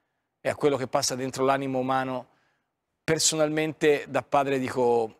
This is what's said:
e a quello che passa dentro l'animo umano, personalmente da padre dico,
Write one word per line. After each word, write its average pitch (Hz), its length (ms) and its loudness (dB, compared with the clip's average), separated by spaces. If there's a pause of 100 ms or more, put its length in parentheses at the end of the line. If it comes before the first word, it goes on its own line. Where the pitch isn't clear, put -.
(400)
e - 80 -8
a 120 80 0
quello 143 220 2
che 123 100 -6
passa 135 280 -2
dentro 131 280 -4
l'animo 135 360 0
umano, 131 480 -4 (760)
personalmente 156 1040 2
da 135 140 -4
padre 139 360 0
dico, 120 640 0